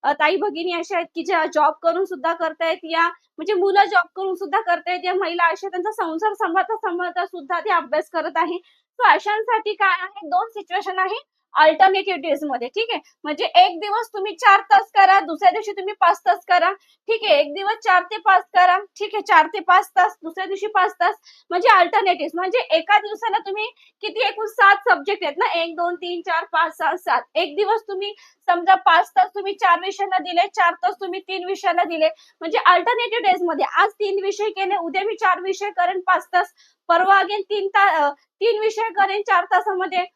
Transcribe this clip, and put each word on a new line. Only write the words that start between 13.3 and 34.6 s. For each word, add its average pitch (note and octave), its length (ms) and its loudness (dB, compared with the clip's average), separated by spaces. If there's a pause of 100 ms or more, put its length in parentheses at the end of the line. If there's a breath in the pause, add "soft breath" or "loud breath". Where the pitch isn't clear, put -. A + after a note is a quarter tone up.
एक F#4 180 2
दिवस G#4 340 -4
तुम्ही G4+ 280 -6
चार G4+ 180 6 (120)
तास G4 240 2
करा, G4 240 6
दुसऱ्या E4 320 0
दिवशी G#4 200 -6
तुम्ही G4 300 -6
पाच F4 240 2
तास - 220 0
करा. F4+ 240 2 (360)
ठीक A4 180 -2
आहे, D4+ 140 4
एक D4 140 0
दिवस G4 320 -4
चार F4+ 260 4
ते G#4+ 140 -8
पाच F#4 180 6 (140)
करा, F4+ 200 6 (220)
ठीक G#4 160 -8
आहे, G#4 120 -2
चार D#4+ 260 6
ते - 140 -6
पाच F#4 300 4
तास, F#4+ 260 2
दुसऱ्या E4 220 -8
दिवशी G4 300 -6
पाच F#4 240 2
तास, F4 160 0 (360 soft breath)
म्हणजे F4+ 180 2
अल्टरनेटिव्ह, F4+ 680 2
म्हणजे F#4 240 -2 (180)
एका G4 220 2
दिवसाला G#4+ 480 -4
तुम्ही G#4+ 200 -6 (360 soft breath)
किती, G#4+ 240 -4
एकूण G#4+ 240 -6
सात G4+ 380 4
सब्जेक्ट F#4 340 0
आहेत D4 140 -4
ना, G4+ 120 0 (120)
एक, E4 140 -6
दोन, F4 200 -4
तीन, F4 300 -10
चार, E4+ 260 -2
पाच, D#4+ 260 0
सहा, D#4+ 200 -2
सात. B3+ 240 -2 (140)
एक D4+ 200 -2
दिवस G#4 320 0
तुम्ही G4+ 260 -8 (340 soft breath)
समजा F4 280 4 (100)
पाच E4+ 320 4
तास F#4 180 2
तुम्ही G4 180 -6 (100)
चार E4+ 180 4
विषयांना F#4+ 360 -4 (120)
दिले, F4 260 0
चार E4+ 180 2 (100)
तास F#4 180 -2
तुम्ही F#4 180 -8
तीन F#4 280 -10
विषयाला F#4 420 -2
दिले, D#4+ 200 0 (320 soft breath)
म्हणजे E4 240 -2
अल्टरनेटिव्ह G#4+ 640 2
डेज F#4 180 0
मध्ये D4+ 180 -2 (160)
आज G4+ 180 2
तीन G4 240 -4
विषय G4+ 280 -4
केले, F#4+ 260 -4